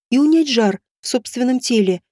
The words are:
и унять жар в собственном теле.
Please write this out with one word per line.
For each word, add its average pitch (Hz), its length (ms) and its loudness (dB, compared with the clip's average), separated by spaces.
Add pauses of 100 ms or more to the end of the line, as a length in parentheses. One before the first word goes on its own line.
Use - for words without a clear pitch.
(100)
и 240 60 0
унять 302 320 2
жар 220 320 0 (220)
в - 60 -14
собственном 247 520 -4
теле. 196 400 0 (100)